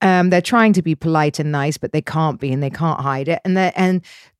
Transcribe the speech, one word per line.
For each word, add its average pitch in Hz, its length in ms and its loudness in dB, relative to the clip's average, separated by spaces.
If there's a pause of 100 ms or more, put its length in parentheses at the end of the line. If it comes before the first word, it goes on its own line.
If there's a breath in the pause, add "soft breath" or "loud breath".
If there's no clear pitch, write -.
um, 185 300 4
they're 180 100 4
trying 220 320 4
to 190 80 2
be 160 140 0
polite 156 440 0
and 151 140 -2
nice, 143 240 -2
but - 160 -8
they 156 80 -2
can't 151 400 -2
be, 139 100 -4
and 135 120 -2
they 139 80 -2
can't 160 280 -4
hide 135 300 -4
it. 165 160 -2
And 185 140 0
they're, 185 180 0
and 185 260 0 (380 loud breath)